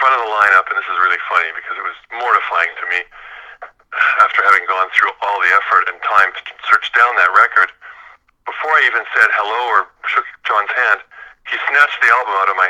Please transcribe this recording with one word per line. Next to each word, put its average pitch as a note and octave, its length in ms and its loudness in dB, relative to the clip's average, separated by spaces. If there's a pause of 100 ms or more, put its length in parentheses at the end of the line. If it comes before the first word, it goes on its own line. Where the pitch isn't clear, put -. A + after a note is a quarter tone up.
front C3 160 4
of A#2 80 -4
the A2 80 -6
lineup, G2+ 320 4
and - 80 -6
this G2+ 160 -4
is F2+ 80 -2
really F2+ 220 0 (100)
funny E2+ 240 0
because E2+ 240 -10
it - 80 -10
was F2+ 80 -10 (160)
mortifying G2+ 640 0
to - 160 -8
me F2+ 80 -2 (1200)
after - 240 2
having F2+ 240 2
gone F#2+ 240 -2
through G2+ 320 0
all G2+ 160 -2
the F#2 160 2
effort F2+ 320 2
and F2+ 160 -6
time G2 320 0
to - 60 -12 (260)
search - 240 2
down A#2 240 2
that F#2 160 2
record. G#2 400 2 (720)
Before - 340 -4
I D3 80 4
even A#2 160 0 (140)
said G#2+ 160 4
hello G#2+ 300 -2 (120)
or G#2 60 2 (260)
shook - 220 -2 (160)
John's G#2+ 320 0
hand, A2 260 0 (460)
he - 80 -6 (160)
snatched C#3+ 320 2
the B2 100 4
album A#2+ 220 0
out G2 160 0
of F#2+ 80 -4
my, F#2 100 2